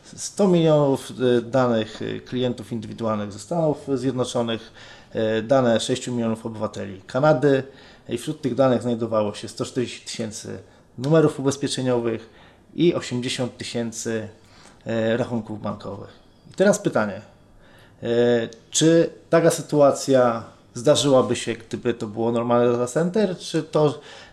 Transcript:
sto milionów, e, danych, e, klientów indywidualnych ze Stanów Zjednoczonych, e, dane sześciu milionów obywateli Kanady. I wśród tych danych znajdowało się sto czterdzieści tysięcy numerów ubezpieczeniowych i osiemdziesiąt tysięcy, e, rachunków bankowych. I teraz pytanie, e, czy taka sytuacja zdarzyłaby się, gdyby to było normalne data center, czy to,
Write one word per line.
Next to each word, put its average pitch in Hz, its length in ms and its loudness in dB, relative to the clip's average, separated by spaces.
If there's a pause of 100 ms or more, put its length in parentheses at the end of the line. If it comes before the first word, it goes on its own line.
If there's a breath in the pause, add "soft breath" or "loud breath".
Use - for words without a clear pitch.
(160)
sto - 320 0
milionów, 151 640 4 (260)
e, - 40 0
danych, 113 600 -2
e, 107 180 -6
klientów 123 520 -6
indywidualnych 107 600 -6
ze 101 60 -14
Stanów 160 400 -2 (160)
Zjednoczonych, 123 800 -4 (400 loud breath)
e, 110 300 0
dane 117 380 4
sześciu 123 340 -4
milionów 113 320 -4
obywateli 104 600 -10
Kanady. 139 560 2 (460 loud breath)
I 117 100 -4
wśród 151 220 -8
tych 123 140 -2
danych 123 280 4
znajdowało 110 520 -2
się - 140 -12
sto - 160 -8
czterdzieści - 420 -6
tysięcy 107 520 -10 (400 soft breath)
numerów 151 420 2
ubezpieczeniowych 127 920 -2 (440 soft breath)
i 165 200 2
osiemdziesiąt 123 640 -6
tysięcy, 113 720 -6 (580 soft breath)
e, 113 300 0
rachunków 110 460 -6
bankowych. 104 480 -10 (400)
I - 40 -20
teraz 202 240 4
pytanie, 107 420 -2 (840 soft breath)
e, 117 40 -6 (640)
czy 165 400 4 (200)
taka 165 200 4
sytuacja 131 960 2 (300)
zdarzyłaby 123 600 4
się, - 180 -4
gdyby 117 400 -4
to 117 120 -8
było 113 260 -2
normalne 120 400 2
data 120 140 0
center, 185 520 0
czy - 240 -4
to, 151 360 2 (340 loud breath)